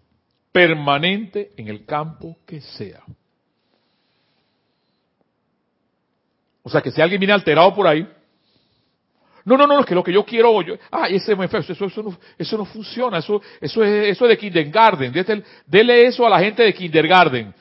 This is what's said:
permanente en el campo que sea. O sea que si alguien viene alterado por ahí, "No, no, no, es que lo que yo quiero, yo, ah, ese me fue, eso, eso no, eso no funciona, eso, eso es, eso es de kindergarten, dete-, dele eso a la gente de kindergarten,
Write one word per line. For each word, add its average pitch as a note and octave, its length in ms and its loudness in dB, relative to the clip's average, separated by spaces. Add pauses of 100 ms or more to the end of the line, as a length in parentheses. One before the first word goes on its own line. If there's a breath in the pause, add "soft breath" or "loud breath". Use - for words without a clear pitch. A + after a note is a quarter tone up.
(520)
permanente F3 1080 -2
en A2+ 100 -16
el G#2+ 180 -16
campo D#3+ 600 -12
que D3+ 160 -18
sea. - 420 -18 (3500)
O B2 60 -18
sea D3+ 120 0
que B2+ 100 -8
si D3+ 100 -2
alguien F3+ 180 0
viene G3 140 0
alterado F3+ 420 4
por G3 120 0
ahí, D#3+ 200 0 (1400 soft breath)
"No, A#3+ 120 2
no, C#4+ 100 4
no, C#4+ 120 2
es B3+ 60 0
que F3+ 100 -4
lo D3 80 0
que F3 100 -6
yo G3+ 120 0
quiero, A3+ 360 2
yo, - 140 -10 (160 soft breath)
ah, D4 180 -4
ese G3 260 -2
me F#3+ 120 -6
fue, G#3 120 -6
eso, E3 140 -10
eso G3+ 300 -10
no, G3 140 -14 (200 soft breath)
eso G3 200 -8
no G#3 80 -10
funciona, A3 540 -8
eso, G#3 220 -4 (180 loud breath)
eso G#3+ 240 -4
es, G#3 260 0
eso G3+ 160 0
es A#3+ 40 4
de A3 80 4
kindergarten, E3+ 760 0
dete-, F#3+ 320 -4 (220 soft breath)
dele A#3+ 400 6
eso B3 200 0
a A3+ 40 4
la F#3 100 4
gente G#3 240 0
de G#3 100 4
kindergarten, D#3 880 2